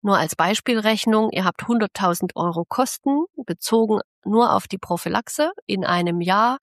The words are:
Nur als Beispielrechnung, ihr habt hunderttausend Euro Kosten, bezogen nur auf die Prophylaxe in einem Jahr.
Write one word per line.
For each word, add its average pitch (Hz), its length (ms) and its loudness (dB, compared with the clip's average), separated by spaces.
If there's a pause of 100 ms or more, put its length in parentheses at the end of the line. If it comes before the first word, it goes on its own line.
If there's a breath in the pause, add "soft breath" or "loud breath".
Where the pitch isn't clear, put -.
Nur 196 140 2
als 156 180 0
Beispielrechnung, 220 960 0
ihr 190 140 -4
habt - 240 -4
hunderttausend 196 640 0
Euro 170 300 -2
Kosten, 277 640 -2 (180)
bezogen 214 560 0 (240)
nur 226 300 4
auf 196 120 0
die 190 120 -8
Prophylaxe 214 760 -2 (140)
in 190 180 -2
einem 175 380 0
Jahr. 208 400 2